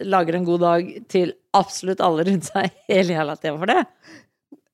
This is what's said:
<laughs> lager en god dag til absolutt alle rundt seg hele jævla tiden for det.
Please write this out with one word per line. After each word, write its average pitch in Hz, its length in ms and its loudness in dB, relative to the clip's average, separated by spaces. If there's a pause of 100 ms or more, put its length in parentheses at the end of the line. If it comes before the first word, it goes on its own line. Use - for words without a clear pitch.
<laughs> 190 120 -2
lager 170 200 2
en 180 100 -2
god 175 160 2
dag 175 300 2 (140)
til 180 260 0 (240)
absolutt 190 480 -2
alle 170 240 2
rundt 190 180 0
seg 190 300 -4 (100)
hele 185 300 2
jævla 156 240 -4
tiden 156 240 -6
for 196 80 0
det. 320 80 4 (960)